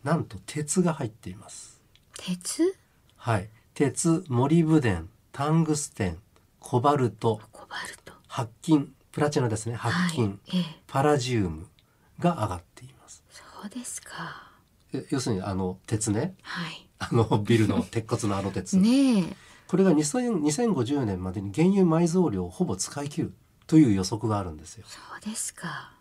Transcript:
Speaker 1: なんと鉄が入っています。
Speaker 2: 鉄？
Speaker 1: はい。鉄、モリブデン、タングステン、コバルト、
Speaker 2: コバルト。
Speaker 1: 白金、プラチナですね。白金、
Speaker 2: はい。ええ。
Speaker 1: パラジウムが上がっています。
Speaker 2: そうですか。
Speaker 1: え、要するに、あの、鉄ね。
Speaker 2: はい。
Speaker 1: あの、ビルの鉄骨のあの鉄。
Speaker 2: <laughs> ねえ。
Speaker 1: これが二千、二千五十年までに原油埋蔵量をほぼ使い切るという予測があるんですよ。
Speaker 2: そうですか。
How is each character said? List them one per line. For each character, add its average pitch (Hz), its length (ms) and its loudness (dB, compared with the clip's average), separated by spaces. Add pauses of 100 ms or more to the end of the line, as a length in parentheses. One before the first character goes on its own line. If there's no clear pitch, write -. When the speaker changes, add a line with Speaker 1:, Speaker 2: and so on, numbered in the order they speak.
Speaker 1:
な 147 120 2
ん 135 80 -2
と - 220 -12
鉄 151 360 -2
が 165 140 2
入 135 100 -6
っ 110 60 -6
て - 180 -16
い 92 60 -12
ま 101 140 -20
す。 - 320 -20 (360)
Speaker 2:
鉄？ 302 580 -2 (400)
Speaker 1:
は 113 220 -2
い。 92 120 -6 (260)
鉄、 165 520 0
モ 127 200 2
リ 165 160 4
ブ 156 180 4
デ 110 120 2
ン、 85 160 -6 (220)
タ 147 200 -2
ン 165 120 4
グ 151 120 0
ス - 140 -6
テ 98 180 -2
ン、 82 100 -4 (420)
コ - 200 0
バ 143 180 4
ル 123 140 0
ト、 113 300 -2 (100)
Speaker 2:
コ - 160 -20
バ - 80 -16 (120)
ル - 160 -14
ト。 - 100 -20 (140)
Speaker 1:
白 - 220 -6 (140)
金、 151 280 2 (200)
プ - 100 -4
ラ 147 80 2
チ 147 100 0
ナ 123 100 0
で 107 80 -2
す - 100 -8
ね。 120 80 -6
白 117 180 -4 (180)
金、 117 180 0
Speaker 2:
は - 20 -4
い。 - 260 -6
え - 40 2
え。 - 20 -2 (240)
Speaker 1:
パ 135 160 -2
ラ 147 140 4
ジ 123 200 -2
ウ 95 120 0
ム 78 180 -10 (500)
が 175 200 0
上 107 100 -4
が 90 80 -6
っ 90 60 -12 (120)
て - 120 -20
い 131 40 -20 (100)
ま - 80 -20
す。 - 220 -20
Speaker 2:
そ - 140 -20 (240)
う - 20 -12
で 247 160 -14
す - 160 -12
か。 - 500 -14 (420)
Speaker 1:
え、 135 180 -8
要 143 80 -2
す 127 100 -4
る 110 60 0
に、 92 80 -4
あ 98 100 -4
の、 92 320 -4
鉄 110 260 -2
ね。 143 300 -2
Speaker 2:
は 170 300 -8
い。 - 260 -20
Speaker 1:
あ - 140 -10
の、 113 340 4
ビ 117 140 4
ル 107 80 4
の 98 160 0
鉄 - 260 -6
骨 113 180 -2
の 101 80 0
あ 98 60 -2
の 95 80 -4
鉄。 92 280 -2
Speaker 2:
<laughs> 185 40 6
ね 247 400 4
え。 160 140 -4 (320)
Speaker 1:
こ 175 100 0
れ 196 60 6
が 185 100 6
二 151 100 4
千、 233 380 -2
二 147 100 2
千 226 220 2
五 127 100 0
十 135 220 -2
年 92 180 -4
ま 92 80 -4
で 98 80 -6
に 101 140 -8
原 160 140 4
油 196 160 4
埋 165 280 4
蔵 165 220 2
量 92 120 -2
を 87 40 -10
ほ - 160 -2
ぼ 113 100 -2
使 - 280 -8
い 151 60 -6
切 151 120 -6
る - 120 -6 (340)
と 160 100 6
い 139 140 10
う - 20 4
予 95 100 2
測 113 240 -4
が 107 120 0
あ 98 40 -4
る 87 80 -8
ん 76 60 -12
で 78 80 -18
す - 120 -20
よ。 104 100 -20
Speaker 2:
そ - 100 -18 (220)
う - 20 -18
で 214 140 -10
す - 180 -8
か。 - 480 -12